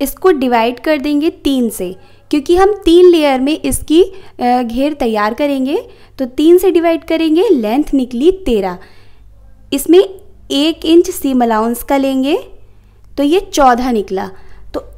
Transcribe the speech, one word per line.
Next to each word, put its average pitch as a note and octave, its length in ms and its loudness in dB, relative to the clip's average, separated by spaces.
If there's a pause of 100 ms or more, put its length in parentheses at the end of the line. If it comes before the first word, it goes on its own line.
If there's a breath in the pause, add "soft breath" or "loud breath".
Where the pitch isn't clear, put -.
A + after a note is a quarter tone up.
इसको C#4 320 -2
डिवाइड B3 480 -2
कर D#4 180 -2
देंगे D4 340 -2
तीन C4+ 380 -2
से F#3 240 -8 (360 soft breath)
क्योंकि D4+ 260 0
हम G4 160 4 (120)
तीन F4 220 6
लेयर D4+ 340 4
में C4+ 140 -2
इसकी, D4+ 480 0
अ, - 600 -2
घेर B3+ 320 -4
तैयार A3 400 -2
करेंगे। C#4 420 -2 (420 soft breath)
तो C4 100 -4
तीन D#4+ 300 4
से F#4+ 120 0
डिवाइड E4 340 0
करेंगे, D#4+ 460 0
लेंथ C4 440 -2
निकली B3+ 360 0 (160)
तेरह, F#3+ 320 -2 (920 soft breath)
इसमें D#4 260 2
एक D#4 880 -2
इंच E4+ 240 4
सीम C4+ 340 -2
अलाउंस A3+ 380 -2
का C#4 140 -2
लेंगे C4+ 400 0 (760)
तो C#4 80 -4
ये D4+ 200 2
चौदह B3+ 500 2
निकला। G3 360 -4 (460 soft breath)
तो - 100 -8 (140)